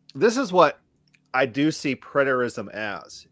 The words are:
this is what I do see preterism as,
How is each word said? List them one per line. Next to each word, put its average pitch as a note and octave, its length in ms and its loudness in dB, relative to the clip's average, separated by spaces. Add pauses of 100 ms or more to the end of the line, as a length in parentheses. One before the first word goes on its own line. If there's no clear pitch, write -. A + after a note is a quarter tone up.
(160)
this A3 200 2
is B3 160 -4
what F3 280 4 (540)
I C3+ 120 2
do C#3 240 0
see D3 240 -4
preterism B2+ 800 -2
as, G2+ 600 -10